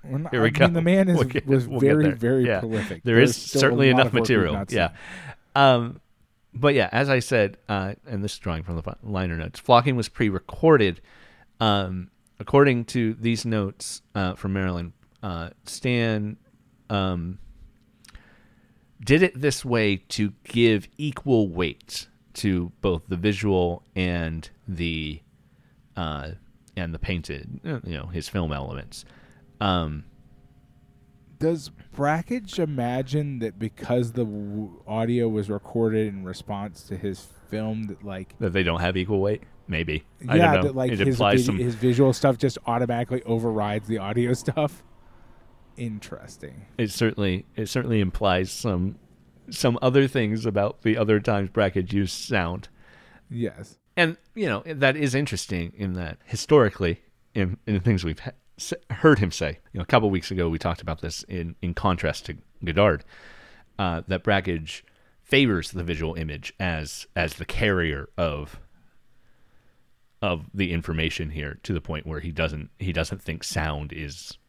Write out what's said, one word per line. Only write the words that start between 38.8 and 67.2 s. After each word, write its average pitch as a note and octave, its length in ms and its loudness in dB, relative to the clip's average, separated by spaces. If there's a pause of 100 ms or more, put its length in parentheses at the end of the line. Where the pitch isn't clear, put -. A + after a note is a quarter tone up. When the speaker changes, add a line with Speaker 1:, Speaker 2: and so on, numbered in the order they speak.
Speaker 2:
have F#2 160 0
equal F#2+ 240 0
weight? G#2 220 -2 (240)
Maybe. E2 360 -4 (240)
I C3 80 0
Speaker 1:
Yeah, E3+ 100 8
Speaker 2:
don't D3+ 100 6
know. C#3+ 140 2
Speaker 1:
that, C3 60 -6
like, B2+ 160 0
Speaker 2:
It G#2 80 -2
Speaker 1:
his A#2 100 4
Speaker 2:
implies A#2 320 4
Speaker 1:
vid-, A#2+ 40 2
Speaker 2:
some A2 120 0
Speaker 1:
his A#2+ 180 -2
visual B2+ 360 4
stuff C3 260 2
just C3+ 280 0
automatically A#2+ 580 -2
overrides G#2+ 640 0
the A2 120 -2
audio A#2+ 340 0
<laughs> - 0 -
stuff? D3 500 -2 (920)
Interesting. G2+ 880 -12 (120)
Speaker 2:
It A2 140 -2
certainly, G#2 540 0 (100)
it G#2+ 120 -4
certainly A#2 340 0
implies F#2+ 500 2
some, F#2+ 460 -2 (520)
some B2 320 0
other C3+ 260 4
things A2 380 -2
about G#2 360 -2
the A2 160 2
other G#2+ 240 4
times G2+ 280 0
Brakhage G2 440 0
used G2 200 0
sound. F#2 540 -4 (600)
Speaker 1:
Yes. A2+ 480 -8 (180)
Speaker 2:
And, E3+ 220 0 (180)
you G#3 120 -2
know, G#2 180 -2
that C#3 320 0
is C#3 180 0
interesting F#2 600 -4
in F#2+ 160 -6
that F2 320 -8
historically, G#2+ 760 2 (320)
in, F#2+ 320 -2
in G#2 100 0
the F#2+ 40 2
things F#2 240 2
we've E2 160 -6
ha-, - 120 -12 (280)
s-, - 140 -8 (160)
heard C#3 300 4
him F#2 120 0
say, - 280 -6 (120)
you - 80 -10
know, - 40 -4
a - 40 -8
couple A2 220 4
weeks F#2+ 200 -2
ago F2+ 200 -2
we E2 100 -2
talked E2+ 220 -4
about - 200 -8
this - 220 -10
in, E2+ 380 -10
in F2 120 -4
contrast - 540 -2
to D#2+ 100 -12 (260)
Godard, E2+ 400 2 (760)
uh, F2 280 -2
that F#2 160 -2
Brakhage F2+ 600 -2 (400)
favors A#2 480 2
the F2+ 120 -6
visual E2 320 -4
image D2+ 440 -8
as, D#2+ 560 -6
as E2+ 200 -2